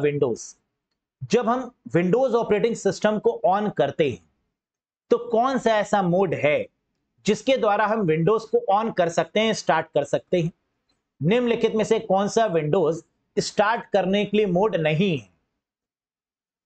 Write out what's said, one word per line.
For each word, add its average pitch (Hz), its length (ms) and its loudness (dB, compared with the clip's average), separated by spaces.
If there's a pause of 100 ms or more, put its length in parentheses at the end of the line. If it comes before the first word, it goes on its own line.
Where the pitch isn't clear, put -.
Windows? 143 420 -2 (800)
जब 214 260 -2
हम 247 220 -4 (260)
Windows 208 380 2
operating 226 420 0
system 214 420 -2
को 233 280 -2
on 202 300 0
करते 143 340 0
हैं 104 120 -10 (880)
तो 240 80 4 (120)
कौन 240 280 0
सा 226 200 2
ऐसा 202 240 0
mode 180 320 0
है 135 320 0 (600)
जिसके 214 300 2
द्वारा 208 300 0
हम 214 200 0
Windows 165 400 2
को - 260 0
on 214 240 0
कर 170 120 2
सकते 165 320 -2
हैं, 220 140 2
start 160 400 0
कर 143 100 0
सकते - 360 -2
हैं? 165 120 -2 (680)
निम्नलिखित 226 540 0
में 214 100 0
से 220 160 0
कौन 196 280 0
सा 226 200 0
Windows 160 540 0 (340)
start 214 560 -2
करने 196 320 2
के 202 120 -2
लिए 214 120 2
mode 185 280 0
नहीं 160 420 0
है? 113 100 -16 (1400)